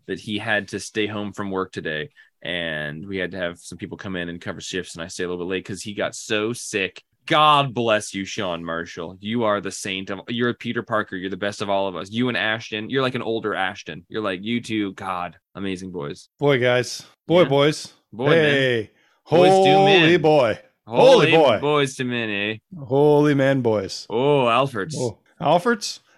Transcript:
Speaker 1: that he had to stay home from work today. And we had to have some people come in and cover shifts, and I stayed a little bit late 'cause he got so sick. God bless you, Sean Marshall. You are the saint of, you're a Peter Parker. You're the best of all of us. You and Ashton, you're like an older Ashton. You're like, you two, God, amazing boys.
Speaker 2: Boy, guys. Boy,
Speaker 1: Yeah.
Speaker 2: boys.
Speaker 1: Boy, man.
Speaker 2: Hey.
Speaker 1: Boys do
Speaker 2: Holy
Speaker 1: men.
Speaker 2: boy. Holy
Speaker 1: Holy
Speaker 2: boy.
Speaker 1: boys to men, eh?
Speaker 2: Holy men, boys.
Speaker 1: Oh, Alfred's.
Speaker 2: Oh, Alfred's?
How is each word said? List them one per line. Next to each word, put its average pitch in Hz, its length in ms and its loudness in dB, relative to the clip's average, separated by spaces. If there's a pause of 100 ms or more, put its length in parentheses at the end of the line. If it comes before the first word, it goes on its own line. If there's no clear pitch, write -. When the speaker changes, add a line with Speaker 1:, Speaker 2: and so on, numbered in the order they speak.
Speaker 1:
that 92 120 -8
he 104 180 -8
had 104 320 -4
to 104 100 -8
stay 107 280 -4
home 104 260 -8
from 101 180 -8
work 92 200 -4
today. 78 380 -8 (320)
And 80 640 -8
we 98 100 -8
had 90 140 -6
to 95 60 -12
have 87 220 -6
some - 180 -16
people 87 200 -12
come 95 180 -10
in 87 140 -6
and 85 100 -12
cover 85 220 -12
shifts, - 340 -10
and 82 80 -12
I 85 40 -10
stayed 90 180 -8
a 87 40 -6
little 87 160 -8
bit 90 40 -8
late 92 160 -6
'cause 95 160 -12
he 107 120 -12
got 95 220 -6
so 110 380 -4
sick. - 500 -6 (220)
God 151 480 2
bless 110 400 0
you, 98 100 -6
Sean 90 400 -6
Marshall. 85 560 -8
You 113 240 -4
are 104 160 2
the 95 120 -8
saint 95 380 -8
of, 98 200 -8
you're 120 200 -2
a 117 40 -2
Peter 117 280 -6
Parker. 107 360 -4
You're 92 120 -6
the 95 60 -6
best 101 260 -6
of 101 80 -4
all 98 200 0
of 90 80 -8
us. 92 120 -10
You 120 200 -2
and 113 80 -2
Ashton, 110 520 -4
you're 135 120 -2
like 127 140 -2
an 117 60 -6
older 110 320 -4
Ashton. 90 540 -8
You're 110 140 -8
like, 95 220 -4
you 117 180 -4
two, 107 320 -6
God, 90 420 -10 (200)
amazing 92 360 -8
boys. 73 380 -12 (100)
Speaker 2:
Boy, 143 200 2
guys. 123 460 0 (220)
Boy, 170 140 6
Speaker 1:
Yeah. 143 80 4
Speaker 2:
boys. 139 440 0 (200)
Speaker 1:
Boy, 123 160 0
man. 160 160 6
Speaker 2:
Hey. 131 460 0 (380)
Speaker 1:
Boys 180 200 8
do 190 60 8 (180)
Speaker 2:
Holy 196 120 8 (260)
Speaker 1:
men. 175 100 4
Speaker 2:
boy. 147 380 4 (260)
Holy 165 460 8
Speaker 1:
Holy - 0 -
Speaker 2:
boy. 139 280 6
Speaker 1:
boys 143 380 2
to 131 80 -4
men, 120 240 -2
eh? 104 280 -2 (280)
Speaker 2:
Holy 147 480 4
men, 139 280 4
boys. 107 480 -2
Speaker 1:
Oh, 131 380 2
Alfred's. 117 500 0
Speaker 2:
Oh, 120 200 -4 (240)
Alfred's? 175 580 0 (180)